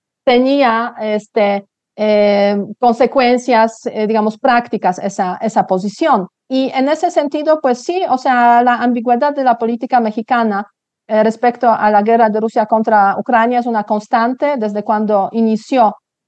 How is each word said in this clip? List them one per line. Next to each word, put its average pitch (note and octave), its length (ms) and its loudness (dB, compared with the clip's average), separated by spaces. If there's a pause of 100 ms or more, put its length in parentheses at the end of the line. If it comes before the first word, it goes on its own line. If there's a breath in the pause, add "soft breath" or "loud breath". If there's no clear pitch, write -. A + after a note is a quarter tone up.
(220)
tenía, B3 800 2
este, G#3 640 -2 (300)
eh, G#3 640 2 (160)
consecuencias, A#3+ 1080 2
eh, G#3+ 200 -4
digamos, G#3+ 320 -2
prácticas A#3+ 600 -2
esa, F#3+ 420 -6
esa G#3+ 260 -2
posición. G3+ 640 -2 (180)
Y C4 280 -2
en C4 140 0
ese D#4+ 220 -2
sentido, D#4 520 -2
pues B3 200 -2
sí, F4+ 260 -4
o B3+ 100 0
sea, A#3+ 440 2
la A#3+ 200 0
ambigüedad B3 520 0
de C#4 100 -4
la A#3+ 120 2
política A#3 420 -2
mexicana, A3 680 -2 (420)
eh, G#3+ 160 2
respecto A#3 460 0
a G#3+ 200 2
la G#3 120 4
guerra A3+ 260 4
de G#3 100 -2
Rusia A3 280 -2
contra G#3+ 520 2
Ucrania A#3+ 420 0
es A#3+ 60 -4
una A3 180 -4
constante B3 760 -2
desde G#3 260 -4
cuando G#3 480 -2
inició, A3 640 0 (320)